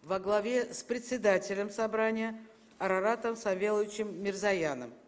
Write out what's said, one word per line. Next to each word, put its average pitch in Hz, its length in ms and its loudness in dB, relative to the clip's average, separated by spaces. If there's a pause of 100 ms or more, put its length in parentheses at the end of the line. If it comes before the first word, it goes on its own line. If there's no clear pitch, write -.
во 185 180 -2
главе 208 500 2
с - 120 -8
председателем 208 880 0
собрания 220 680 0 (380)
Араратом 220 600 0
Самвеловичем 208 840 0
Мирзояном. 175 720 0 (160)